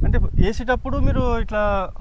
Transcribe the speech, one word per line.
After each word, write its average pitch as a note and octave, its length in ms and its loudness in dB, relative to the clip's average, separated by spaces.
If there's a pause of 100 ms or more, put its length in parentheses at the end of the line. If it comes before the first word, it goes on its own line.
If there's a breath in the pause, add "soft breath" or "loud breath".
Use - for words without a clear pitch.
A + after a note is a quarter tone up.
అంటే A#3+ 140 4
వేసేటప్పుడు B3 800 0
మీరు B3+ 440 0
ఇట్లా G#3 480 -2 (120)